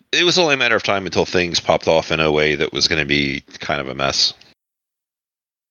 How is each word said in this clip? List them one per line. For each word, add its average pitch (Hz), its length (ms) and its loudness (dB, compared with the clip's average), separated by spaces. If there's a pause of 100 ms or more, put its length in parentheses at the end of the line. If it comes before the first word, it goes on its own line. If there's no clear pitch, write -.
(120)
it 160 120 2
was 175 140 2
only 156 160 4
a 135 40 -4
matter 117 180 2
of 95 60 0
time 98 240 -2
until 87 180 0
things 87 340 -2
popped - 300 0
off 82 240 2
in 80 80 0
a 78 120 2
way 76 220 2
that 73 180 -4
was 71 160 0
gonna 78 160 0
be 71 360 -2 (200)
kind 71 200 -4
of 65 80 -8
a 64 60 -8
mess. 69 400 -2 (1400)